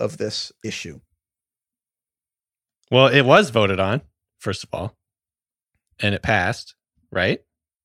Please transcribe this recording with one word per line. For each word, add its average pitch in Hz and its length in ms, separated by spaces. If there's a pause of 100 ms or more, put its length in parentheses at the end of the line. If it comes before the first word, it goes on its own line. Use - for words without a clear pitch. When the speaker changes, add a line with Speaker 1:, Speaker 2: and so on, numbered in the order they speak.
Speaker 1:
of 110 180
this - 320 (140)
issue? 82 360 (1900)
Speaker 2:
Well, 131 160
it 135 160
was 156 280
voted 101 280
on, 98 240 (380)
first - 240
of - 80
all, - 240 (1040)
and 104 140
it - 80
passed, 101 520 (380)
right? 95 280 (440)